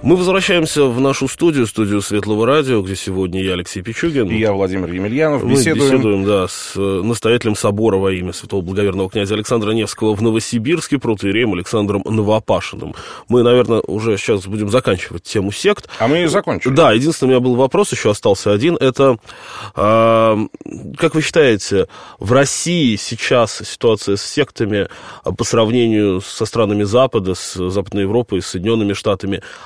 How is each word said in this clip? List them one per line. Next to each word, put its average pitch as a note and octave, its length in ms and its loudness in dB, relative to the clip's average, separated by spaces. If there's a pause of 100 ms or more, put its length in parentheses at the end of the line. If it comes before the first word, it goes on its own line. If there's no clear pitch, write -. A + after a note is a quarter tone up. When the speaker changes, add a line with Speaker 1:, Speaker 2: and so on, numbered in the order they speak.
Speaker 1:
Мы C#3+ 120 6
возвращаемся F3+ 680 2
в B2 140 0
нашу C3+ 280 0
студию, C#3+ 400 2
студию G#2 340 -2
Светлого G#2 460 0
радио, C3 340 2
где F#2+ 140 -6
сегодня F#2 480 -4
я, F#2 100 -2
Алексей F2+ 300 -8
Пичугин. A#2+ 480 -2
Speaker 2:
И A2 80 0
я, A2 120 2
Владимир F#2+ 400 -2
Емельянов. B2 520 0
Speaker 1:
Мы A#2+ 80 0
Speaker 2:
Беседуем. C#3 400 2
Speaker 1:
беседуем, G#2 340 2
да, G2 220 2
с, - 280 -12
э, F#2+ 40 -6
настоятелем G#2+ 760 0
собора G#2 420 2
во F#2+ 140 2
имя F2+ 220 -4
святого - 280 -6
благоверного F#2+ 500 -2
князя G2+ 240 -2
Александра G#2+ 380 -2
Невского A2 420 -2
в G2+ 80 -4
Новосибирске, A#2 760 0
протоиереем G#2+ 560 0
Александром G2+ 500 -2
Новопашиным. G#2+ 920 -2 (320)
Мы, A#2+ 160 4
наверное, A#2 380 4
уже G#2+ 360 -2
сейчас F#2+ 300 -2
будем G#2 240 -4
заканчивать G2+ 500 -2
тему G2+ 300 -4
сект. - 360 -2 (120)
Speaker 2:
А A2+ 80 2
мы D3 100 2
ее F3 120 2
закончили. C#3 440 -2
Speaker 1:
Да, C#3+ 200 6
единственное, C#3 340 0
у C3 60 4
меня B2+ 60 4
был B2 140 2
вопрос, C3+ 380 2
еще - 180 0
остался - 420 2
один. C#3+ 260 2
Это, C3 420 2 (560)
а, A2+ 600 4 (640)
как D#3+ 160 0
вы D#3 80 2
считаете, A2 640 2 (320)
в G2 140 -2
России C#3 640 2
сейчас A#2 680 -2
ситуация G#2+ 520 0
с - 80 -6
сектами, G#2+ 640 -2 (360)
а, - 80 -4
по F#2 120 -4
сравнению A2 760 2
со - 260 -6
странами G#2 380 0
Запада, G2+ 500 2
с F2+ 340 -6
Западной G2 320 -4
Европой, G2+ 400 -2
с - 60 -10
Соединенными G2+ 460 -2
Штатами, G2 500 -4 (220)